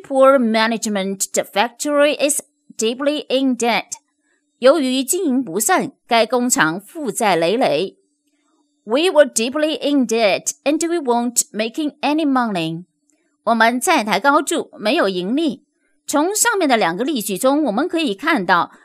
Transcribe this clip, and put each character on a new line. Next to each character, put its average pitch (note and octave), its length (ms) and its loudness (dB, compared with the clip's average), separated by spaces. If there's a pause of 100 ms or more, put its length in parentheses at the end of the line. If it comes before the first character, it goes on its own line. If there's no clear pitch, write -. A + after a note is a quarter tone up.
poor C4+ 320 6
management, A3 920 -2
the F3+ 100 0
factory C#4 760 0
is - 240 -2 (340)
deeply C4+ 540 -2
in C4 260 0
debt. A3+ 360 -2 (680)
由 C4+ 200 6
于 C4 240 0
经 F4+ 220 -2
营 C4+ 180 0
不 F3 160 -6
善， C4+ 340 0 (140)
该 A3+ 200 2
工 B3 240 -2
厂 E3 280 0
负 C#4+ 320 -10
债 G3+ 240 0
累 E3+ 220 2
累。 F3+ 400 0 (880)
We D4 260 0
were D4 160 6
deeply C#4 540 -2
in C#4 260 0
debt G#3 460 0 (120)
and D#4 220 0
we E4+ 100 -4
weren't A#3+ 560 -2
making A#3 480 -6
any D4+ 260 0
money. F#3 580 -2 (600)
我 A3+ 100 0
们 A#3 260 2
债 D#4 220 2
台 G#3 160 0
高 C#4+ 240 2
筑， C#4 360 -4
没 G#3+ 180 0
有 C#4 120 2
盈 F3+ 280 -2
利。 D#4 280 -4 (420)
从 D#4+ 280 0
上 A4 240 0
面 F4 80 0
的 B3 120 2
两 F3+ 180 0
个 G#3+ 80 -4
例 C#4 160 -4
句 G3 160 -6
中， C#4 280 0
我 A#3 80 -2
们 B3+ 140 -2
可 F4 120 -4
以 C#4 160 -2
看 C#4+ 320 -2
到， E3+ 260 2 (120)